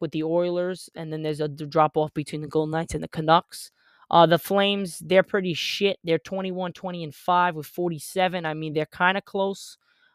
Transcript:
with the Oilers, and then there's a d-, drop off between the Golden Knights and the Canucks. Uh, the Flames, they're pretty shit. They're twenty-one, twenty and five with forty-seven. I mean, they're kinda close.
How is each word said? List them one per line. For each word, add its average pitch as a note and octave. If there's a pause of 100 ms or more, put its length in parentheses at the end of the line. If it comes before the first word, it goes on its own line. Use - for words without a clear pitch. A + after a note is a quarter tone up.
with D#3+
the D#3
Oilers, F3
and D#3+
then D#3
there's D#3
a D3+
d-, D3
drop D3+
off D#3
between D3+
the D3+
Golden D#3
Knights E3
and D#3+
the E3
Canucks. - (400)
Uh, E3+
the E3
Flames, G3
they're F#3
pretty F#3
shit. -
They're E3
twenty-one, F#3
twenty F3
and D3
five F3
with D3+
forty-seven. F3
I D#3
mean, D#3
they're D#3
kinda F#3+
close. - (380)